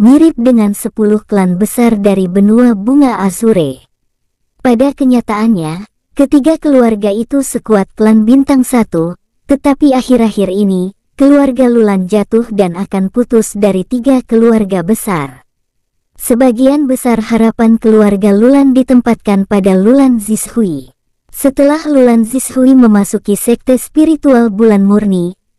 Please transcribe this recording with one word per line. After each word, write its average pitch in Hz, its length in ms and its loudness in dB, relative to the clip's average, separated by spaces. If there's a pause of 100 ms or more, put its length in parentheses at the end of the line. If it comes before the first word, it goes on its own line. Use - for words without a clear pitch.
mirip 302 320 4
dengan 233 400 0
sepuluh 214 480 -4
klan 185 320 -2
besar 226 480 -2
dari 196 240 0
benua 214 480 2
bunga 233 480 0
Azure. 180 640 -2 (720)
Pada 254 320 0
kenyataannya, 214 960 -2 (320)
ketiga 294 400 0
keluarga 226 560 0
itu 269 320 -4
sekuat 214 480 -4
klan 220 320 2
bintang 269 400 2
satu, 175 480 -4 (320)
tetapi 277 480 0
akhir-akhir 226 560 0
ini, 190 480 -4 (160)
keluarga 269 560 2
Lulan 202 400 0
jatuh 220 400 -2
dan 196 240 -2
akan 190 400 -6
putus 240 400 -2
dari 196 320 -2
tiga 254 400 -2
keluarga 220 560 0
besar. 165 640 -6 (720)
Sebagian 262 720 0
besar 233 320 -2
harapan 226 560 0
keluarga 208 560 2
Lulan 262 400 2
ditempatkan 233 720 0
pada 190 320 0
Lulan 254 400 2
Zixui. 202 720 -6 (400)
Setelah 285 560 0
Lulan 240 400 2
Zixui 254 480 0
memasuki 208 640 0
sekte 233 400 -2
spiritual 285 720 0
bulan 208 320 2
murni, 196 560 -2 (200)